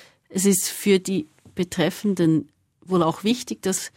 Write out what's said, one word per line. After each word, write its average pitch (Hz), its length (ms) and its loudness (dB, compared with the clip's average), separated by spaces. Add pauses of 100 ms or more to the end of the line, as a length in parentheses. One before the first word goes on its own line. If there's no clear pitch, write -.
(280)
es 190 180 -2
ist 196 220 2
für 190 320 2
die 185 280 -4 (280)
Betreffenden 175 920 0 (340)
wohl 180 200 2
auch 160 200 -2
wichtig, - 380 -2
dass - 360 -4